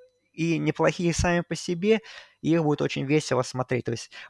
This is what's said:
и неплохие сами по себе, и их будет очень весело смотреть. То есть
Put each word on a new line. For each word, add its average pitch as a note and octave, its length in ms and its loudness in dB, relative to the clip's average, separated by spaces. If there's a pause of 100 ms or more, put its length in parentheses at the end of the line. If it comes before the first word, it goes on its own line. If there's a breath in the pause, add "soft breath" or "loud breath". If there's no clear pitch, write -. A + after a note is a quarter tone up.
(320)
и D#3+ 260 0
неплохие D#3+ 560 0
сами F3 280 2
по E3 140 -6
себе, F#3+ 440 0 (420 loud breath)
и D3+ 120 2
их E3 100 4
будет D3 180 2
очень C#3+ 240 -2
весело C3+ 380 2
смотреть. B2+ 420 -4
То A#2+ 60 -2
есть - 200 -8 (180 loud breath)